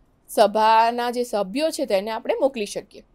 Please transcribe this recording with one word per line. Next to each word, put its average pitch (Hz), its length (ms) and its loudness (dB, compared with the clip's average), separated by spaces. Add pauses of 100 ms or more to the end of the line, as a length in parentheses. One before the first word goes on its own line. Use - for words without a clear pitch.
(280)
સભાના 226 840 4
જે 240 120 -4
સભ્યો 226 460 -2
છે 302 160 -4
તેને 214 260 -2
આપણે 233 220 -4
મોકલી 269 320 -2
શકીએ. - 380 -12 (120)